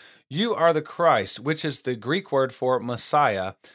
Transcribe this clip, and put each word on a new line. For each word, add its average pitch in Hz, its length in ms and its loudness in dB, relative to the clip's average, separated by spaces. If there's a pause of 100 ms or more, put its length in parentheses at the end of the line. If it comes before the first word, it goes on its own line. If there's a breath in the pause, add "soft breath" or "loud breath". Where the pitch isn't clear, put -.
(300 loud breath)
"You 208 240 -2
are 165 200 4
the 156 80 0
Christ," 139 580 0
which 151 240 -4
is 147 180 -4
the 127 140 -4
Greek 135 380 -4
word 135 200 0
for 127 280 0
Messiah. 117 720 0 (220 loud breath)